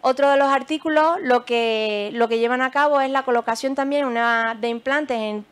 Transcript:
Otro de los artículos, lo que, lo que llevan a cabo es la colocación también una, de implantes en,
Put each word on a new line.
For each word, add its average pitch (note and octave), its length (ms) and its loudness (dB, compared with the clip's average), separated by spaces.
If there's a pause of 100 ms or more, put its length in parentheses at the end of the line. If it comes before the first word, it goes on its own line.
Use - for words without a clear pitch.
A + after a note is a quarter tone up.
Otro C4+ 280 2
de C#4 80 4
los C#4 120 4
artículos, D#4 720 0
lo B3 240 2
que, A3 680 -2
lo A#3 140 2
que A3+ 100 -2
llevan A#3+ 240 0
a C4 80 0
cabo C#4+ 320 2
es C4+ 80 0
la C4+ 140 0
colocación A#3+ 500 -2
también C#4 320 -2
una, A#3 480 0
de A3+ 140 -6
implantes C4 500 -4
en, G#3+ 340 -6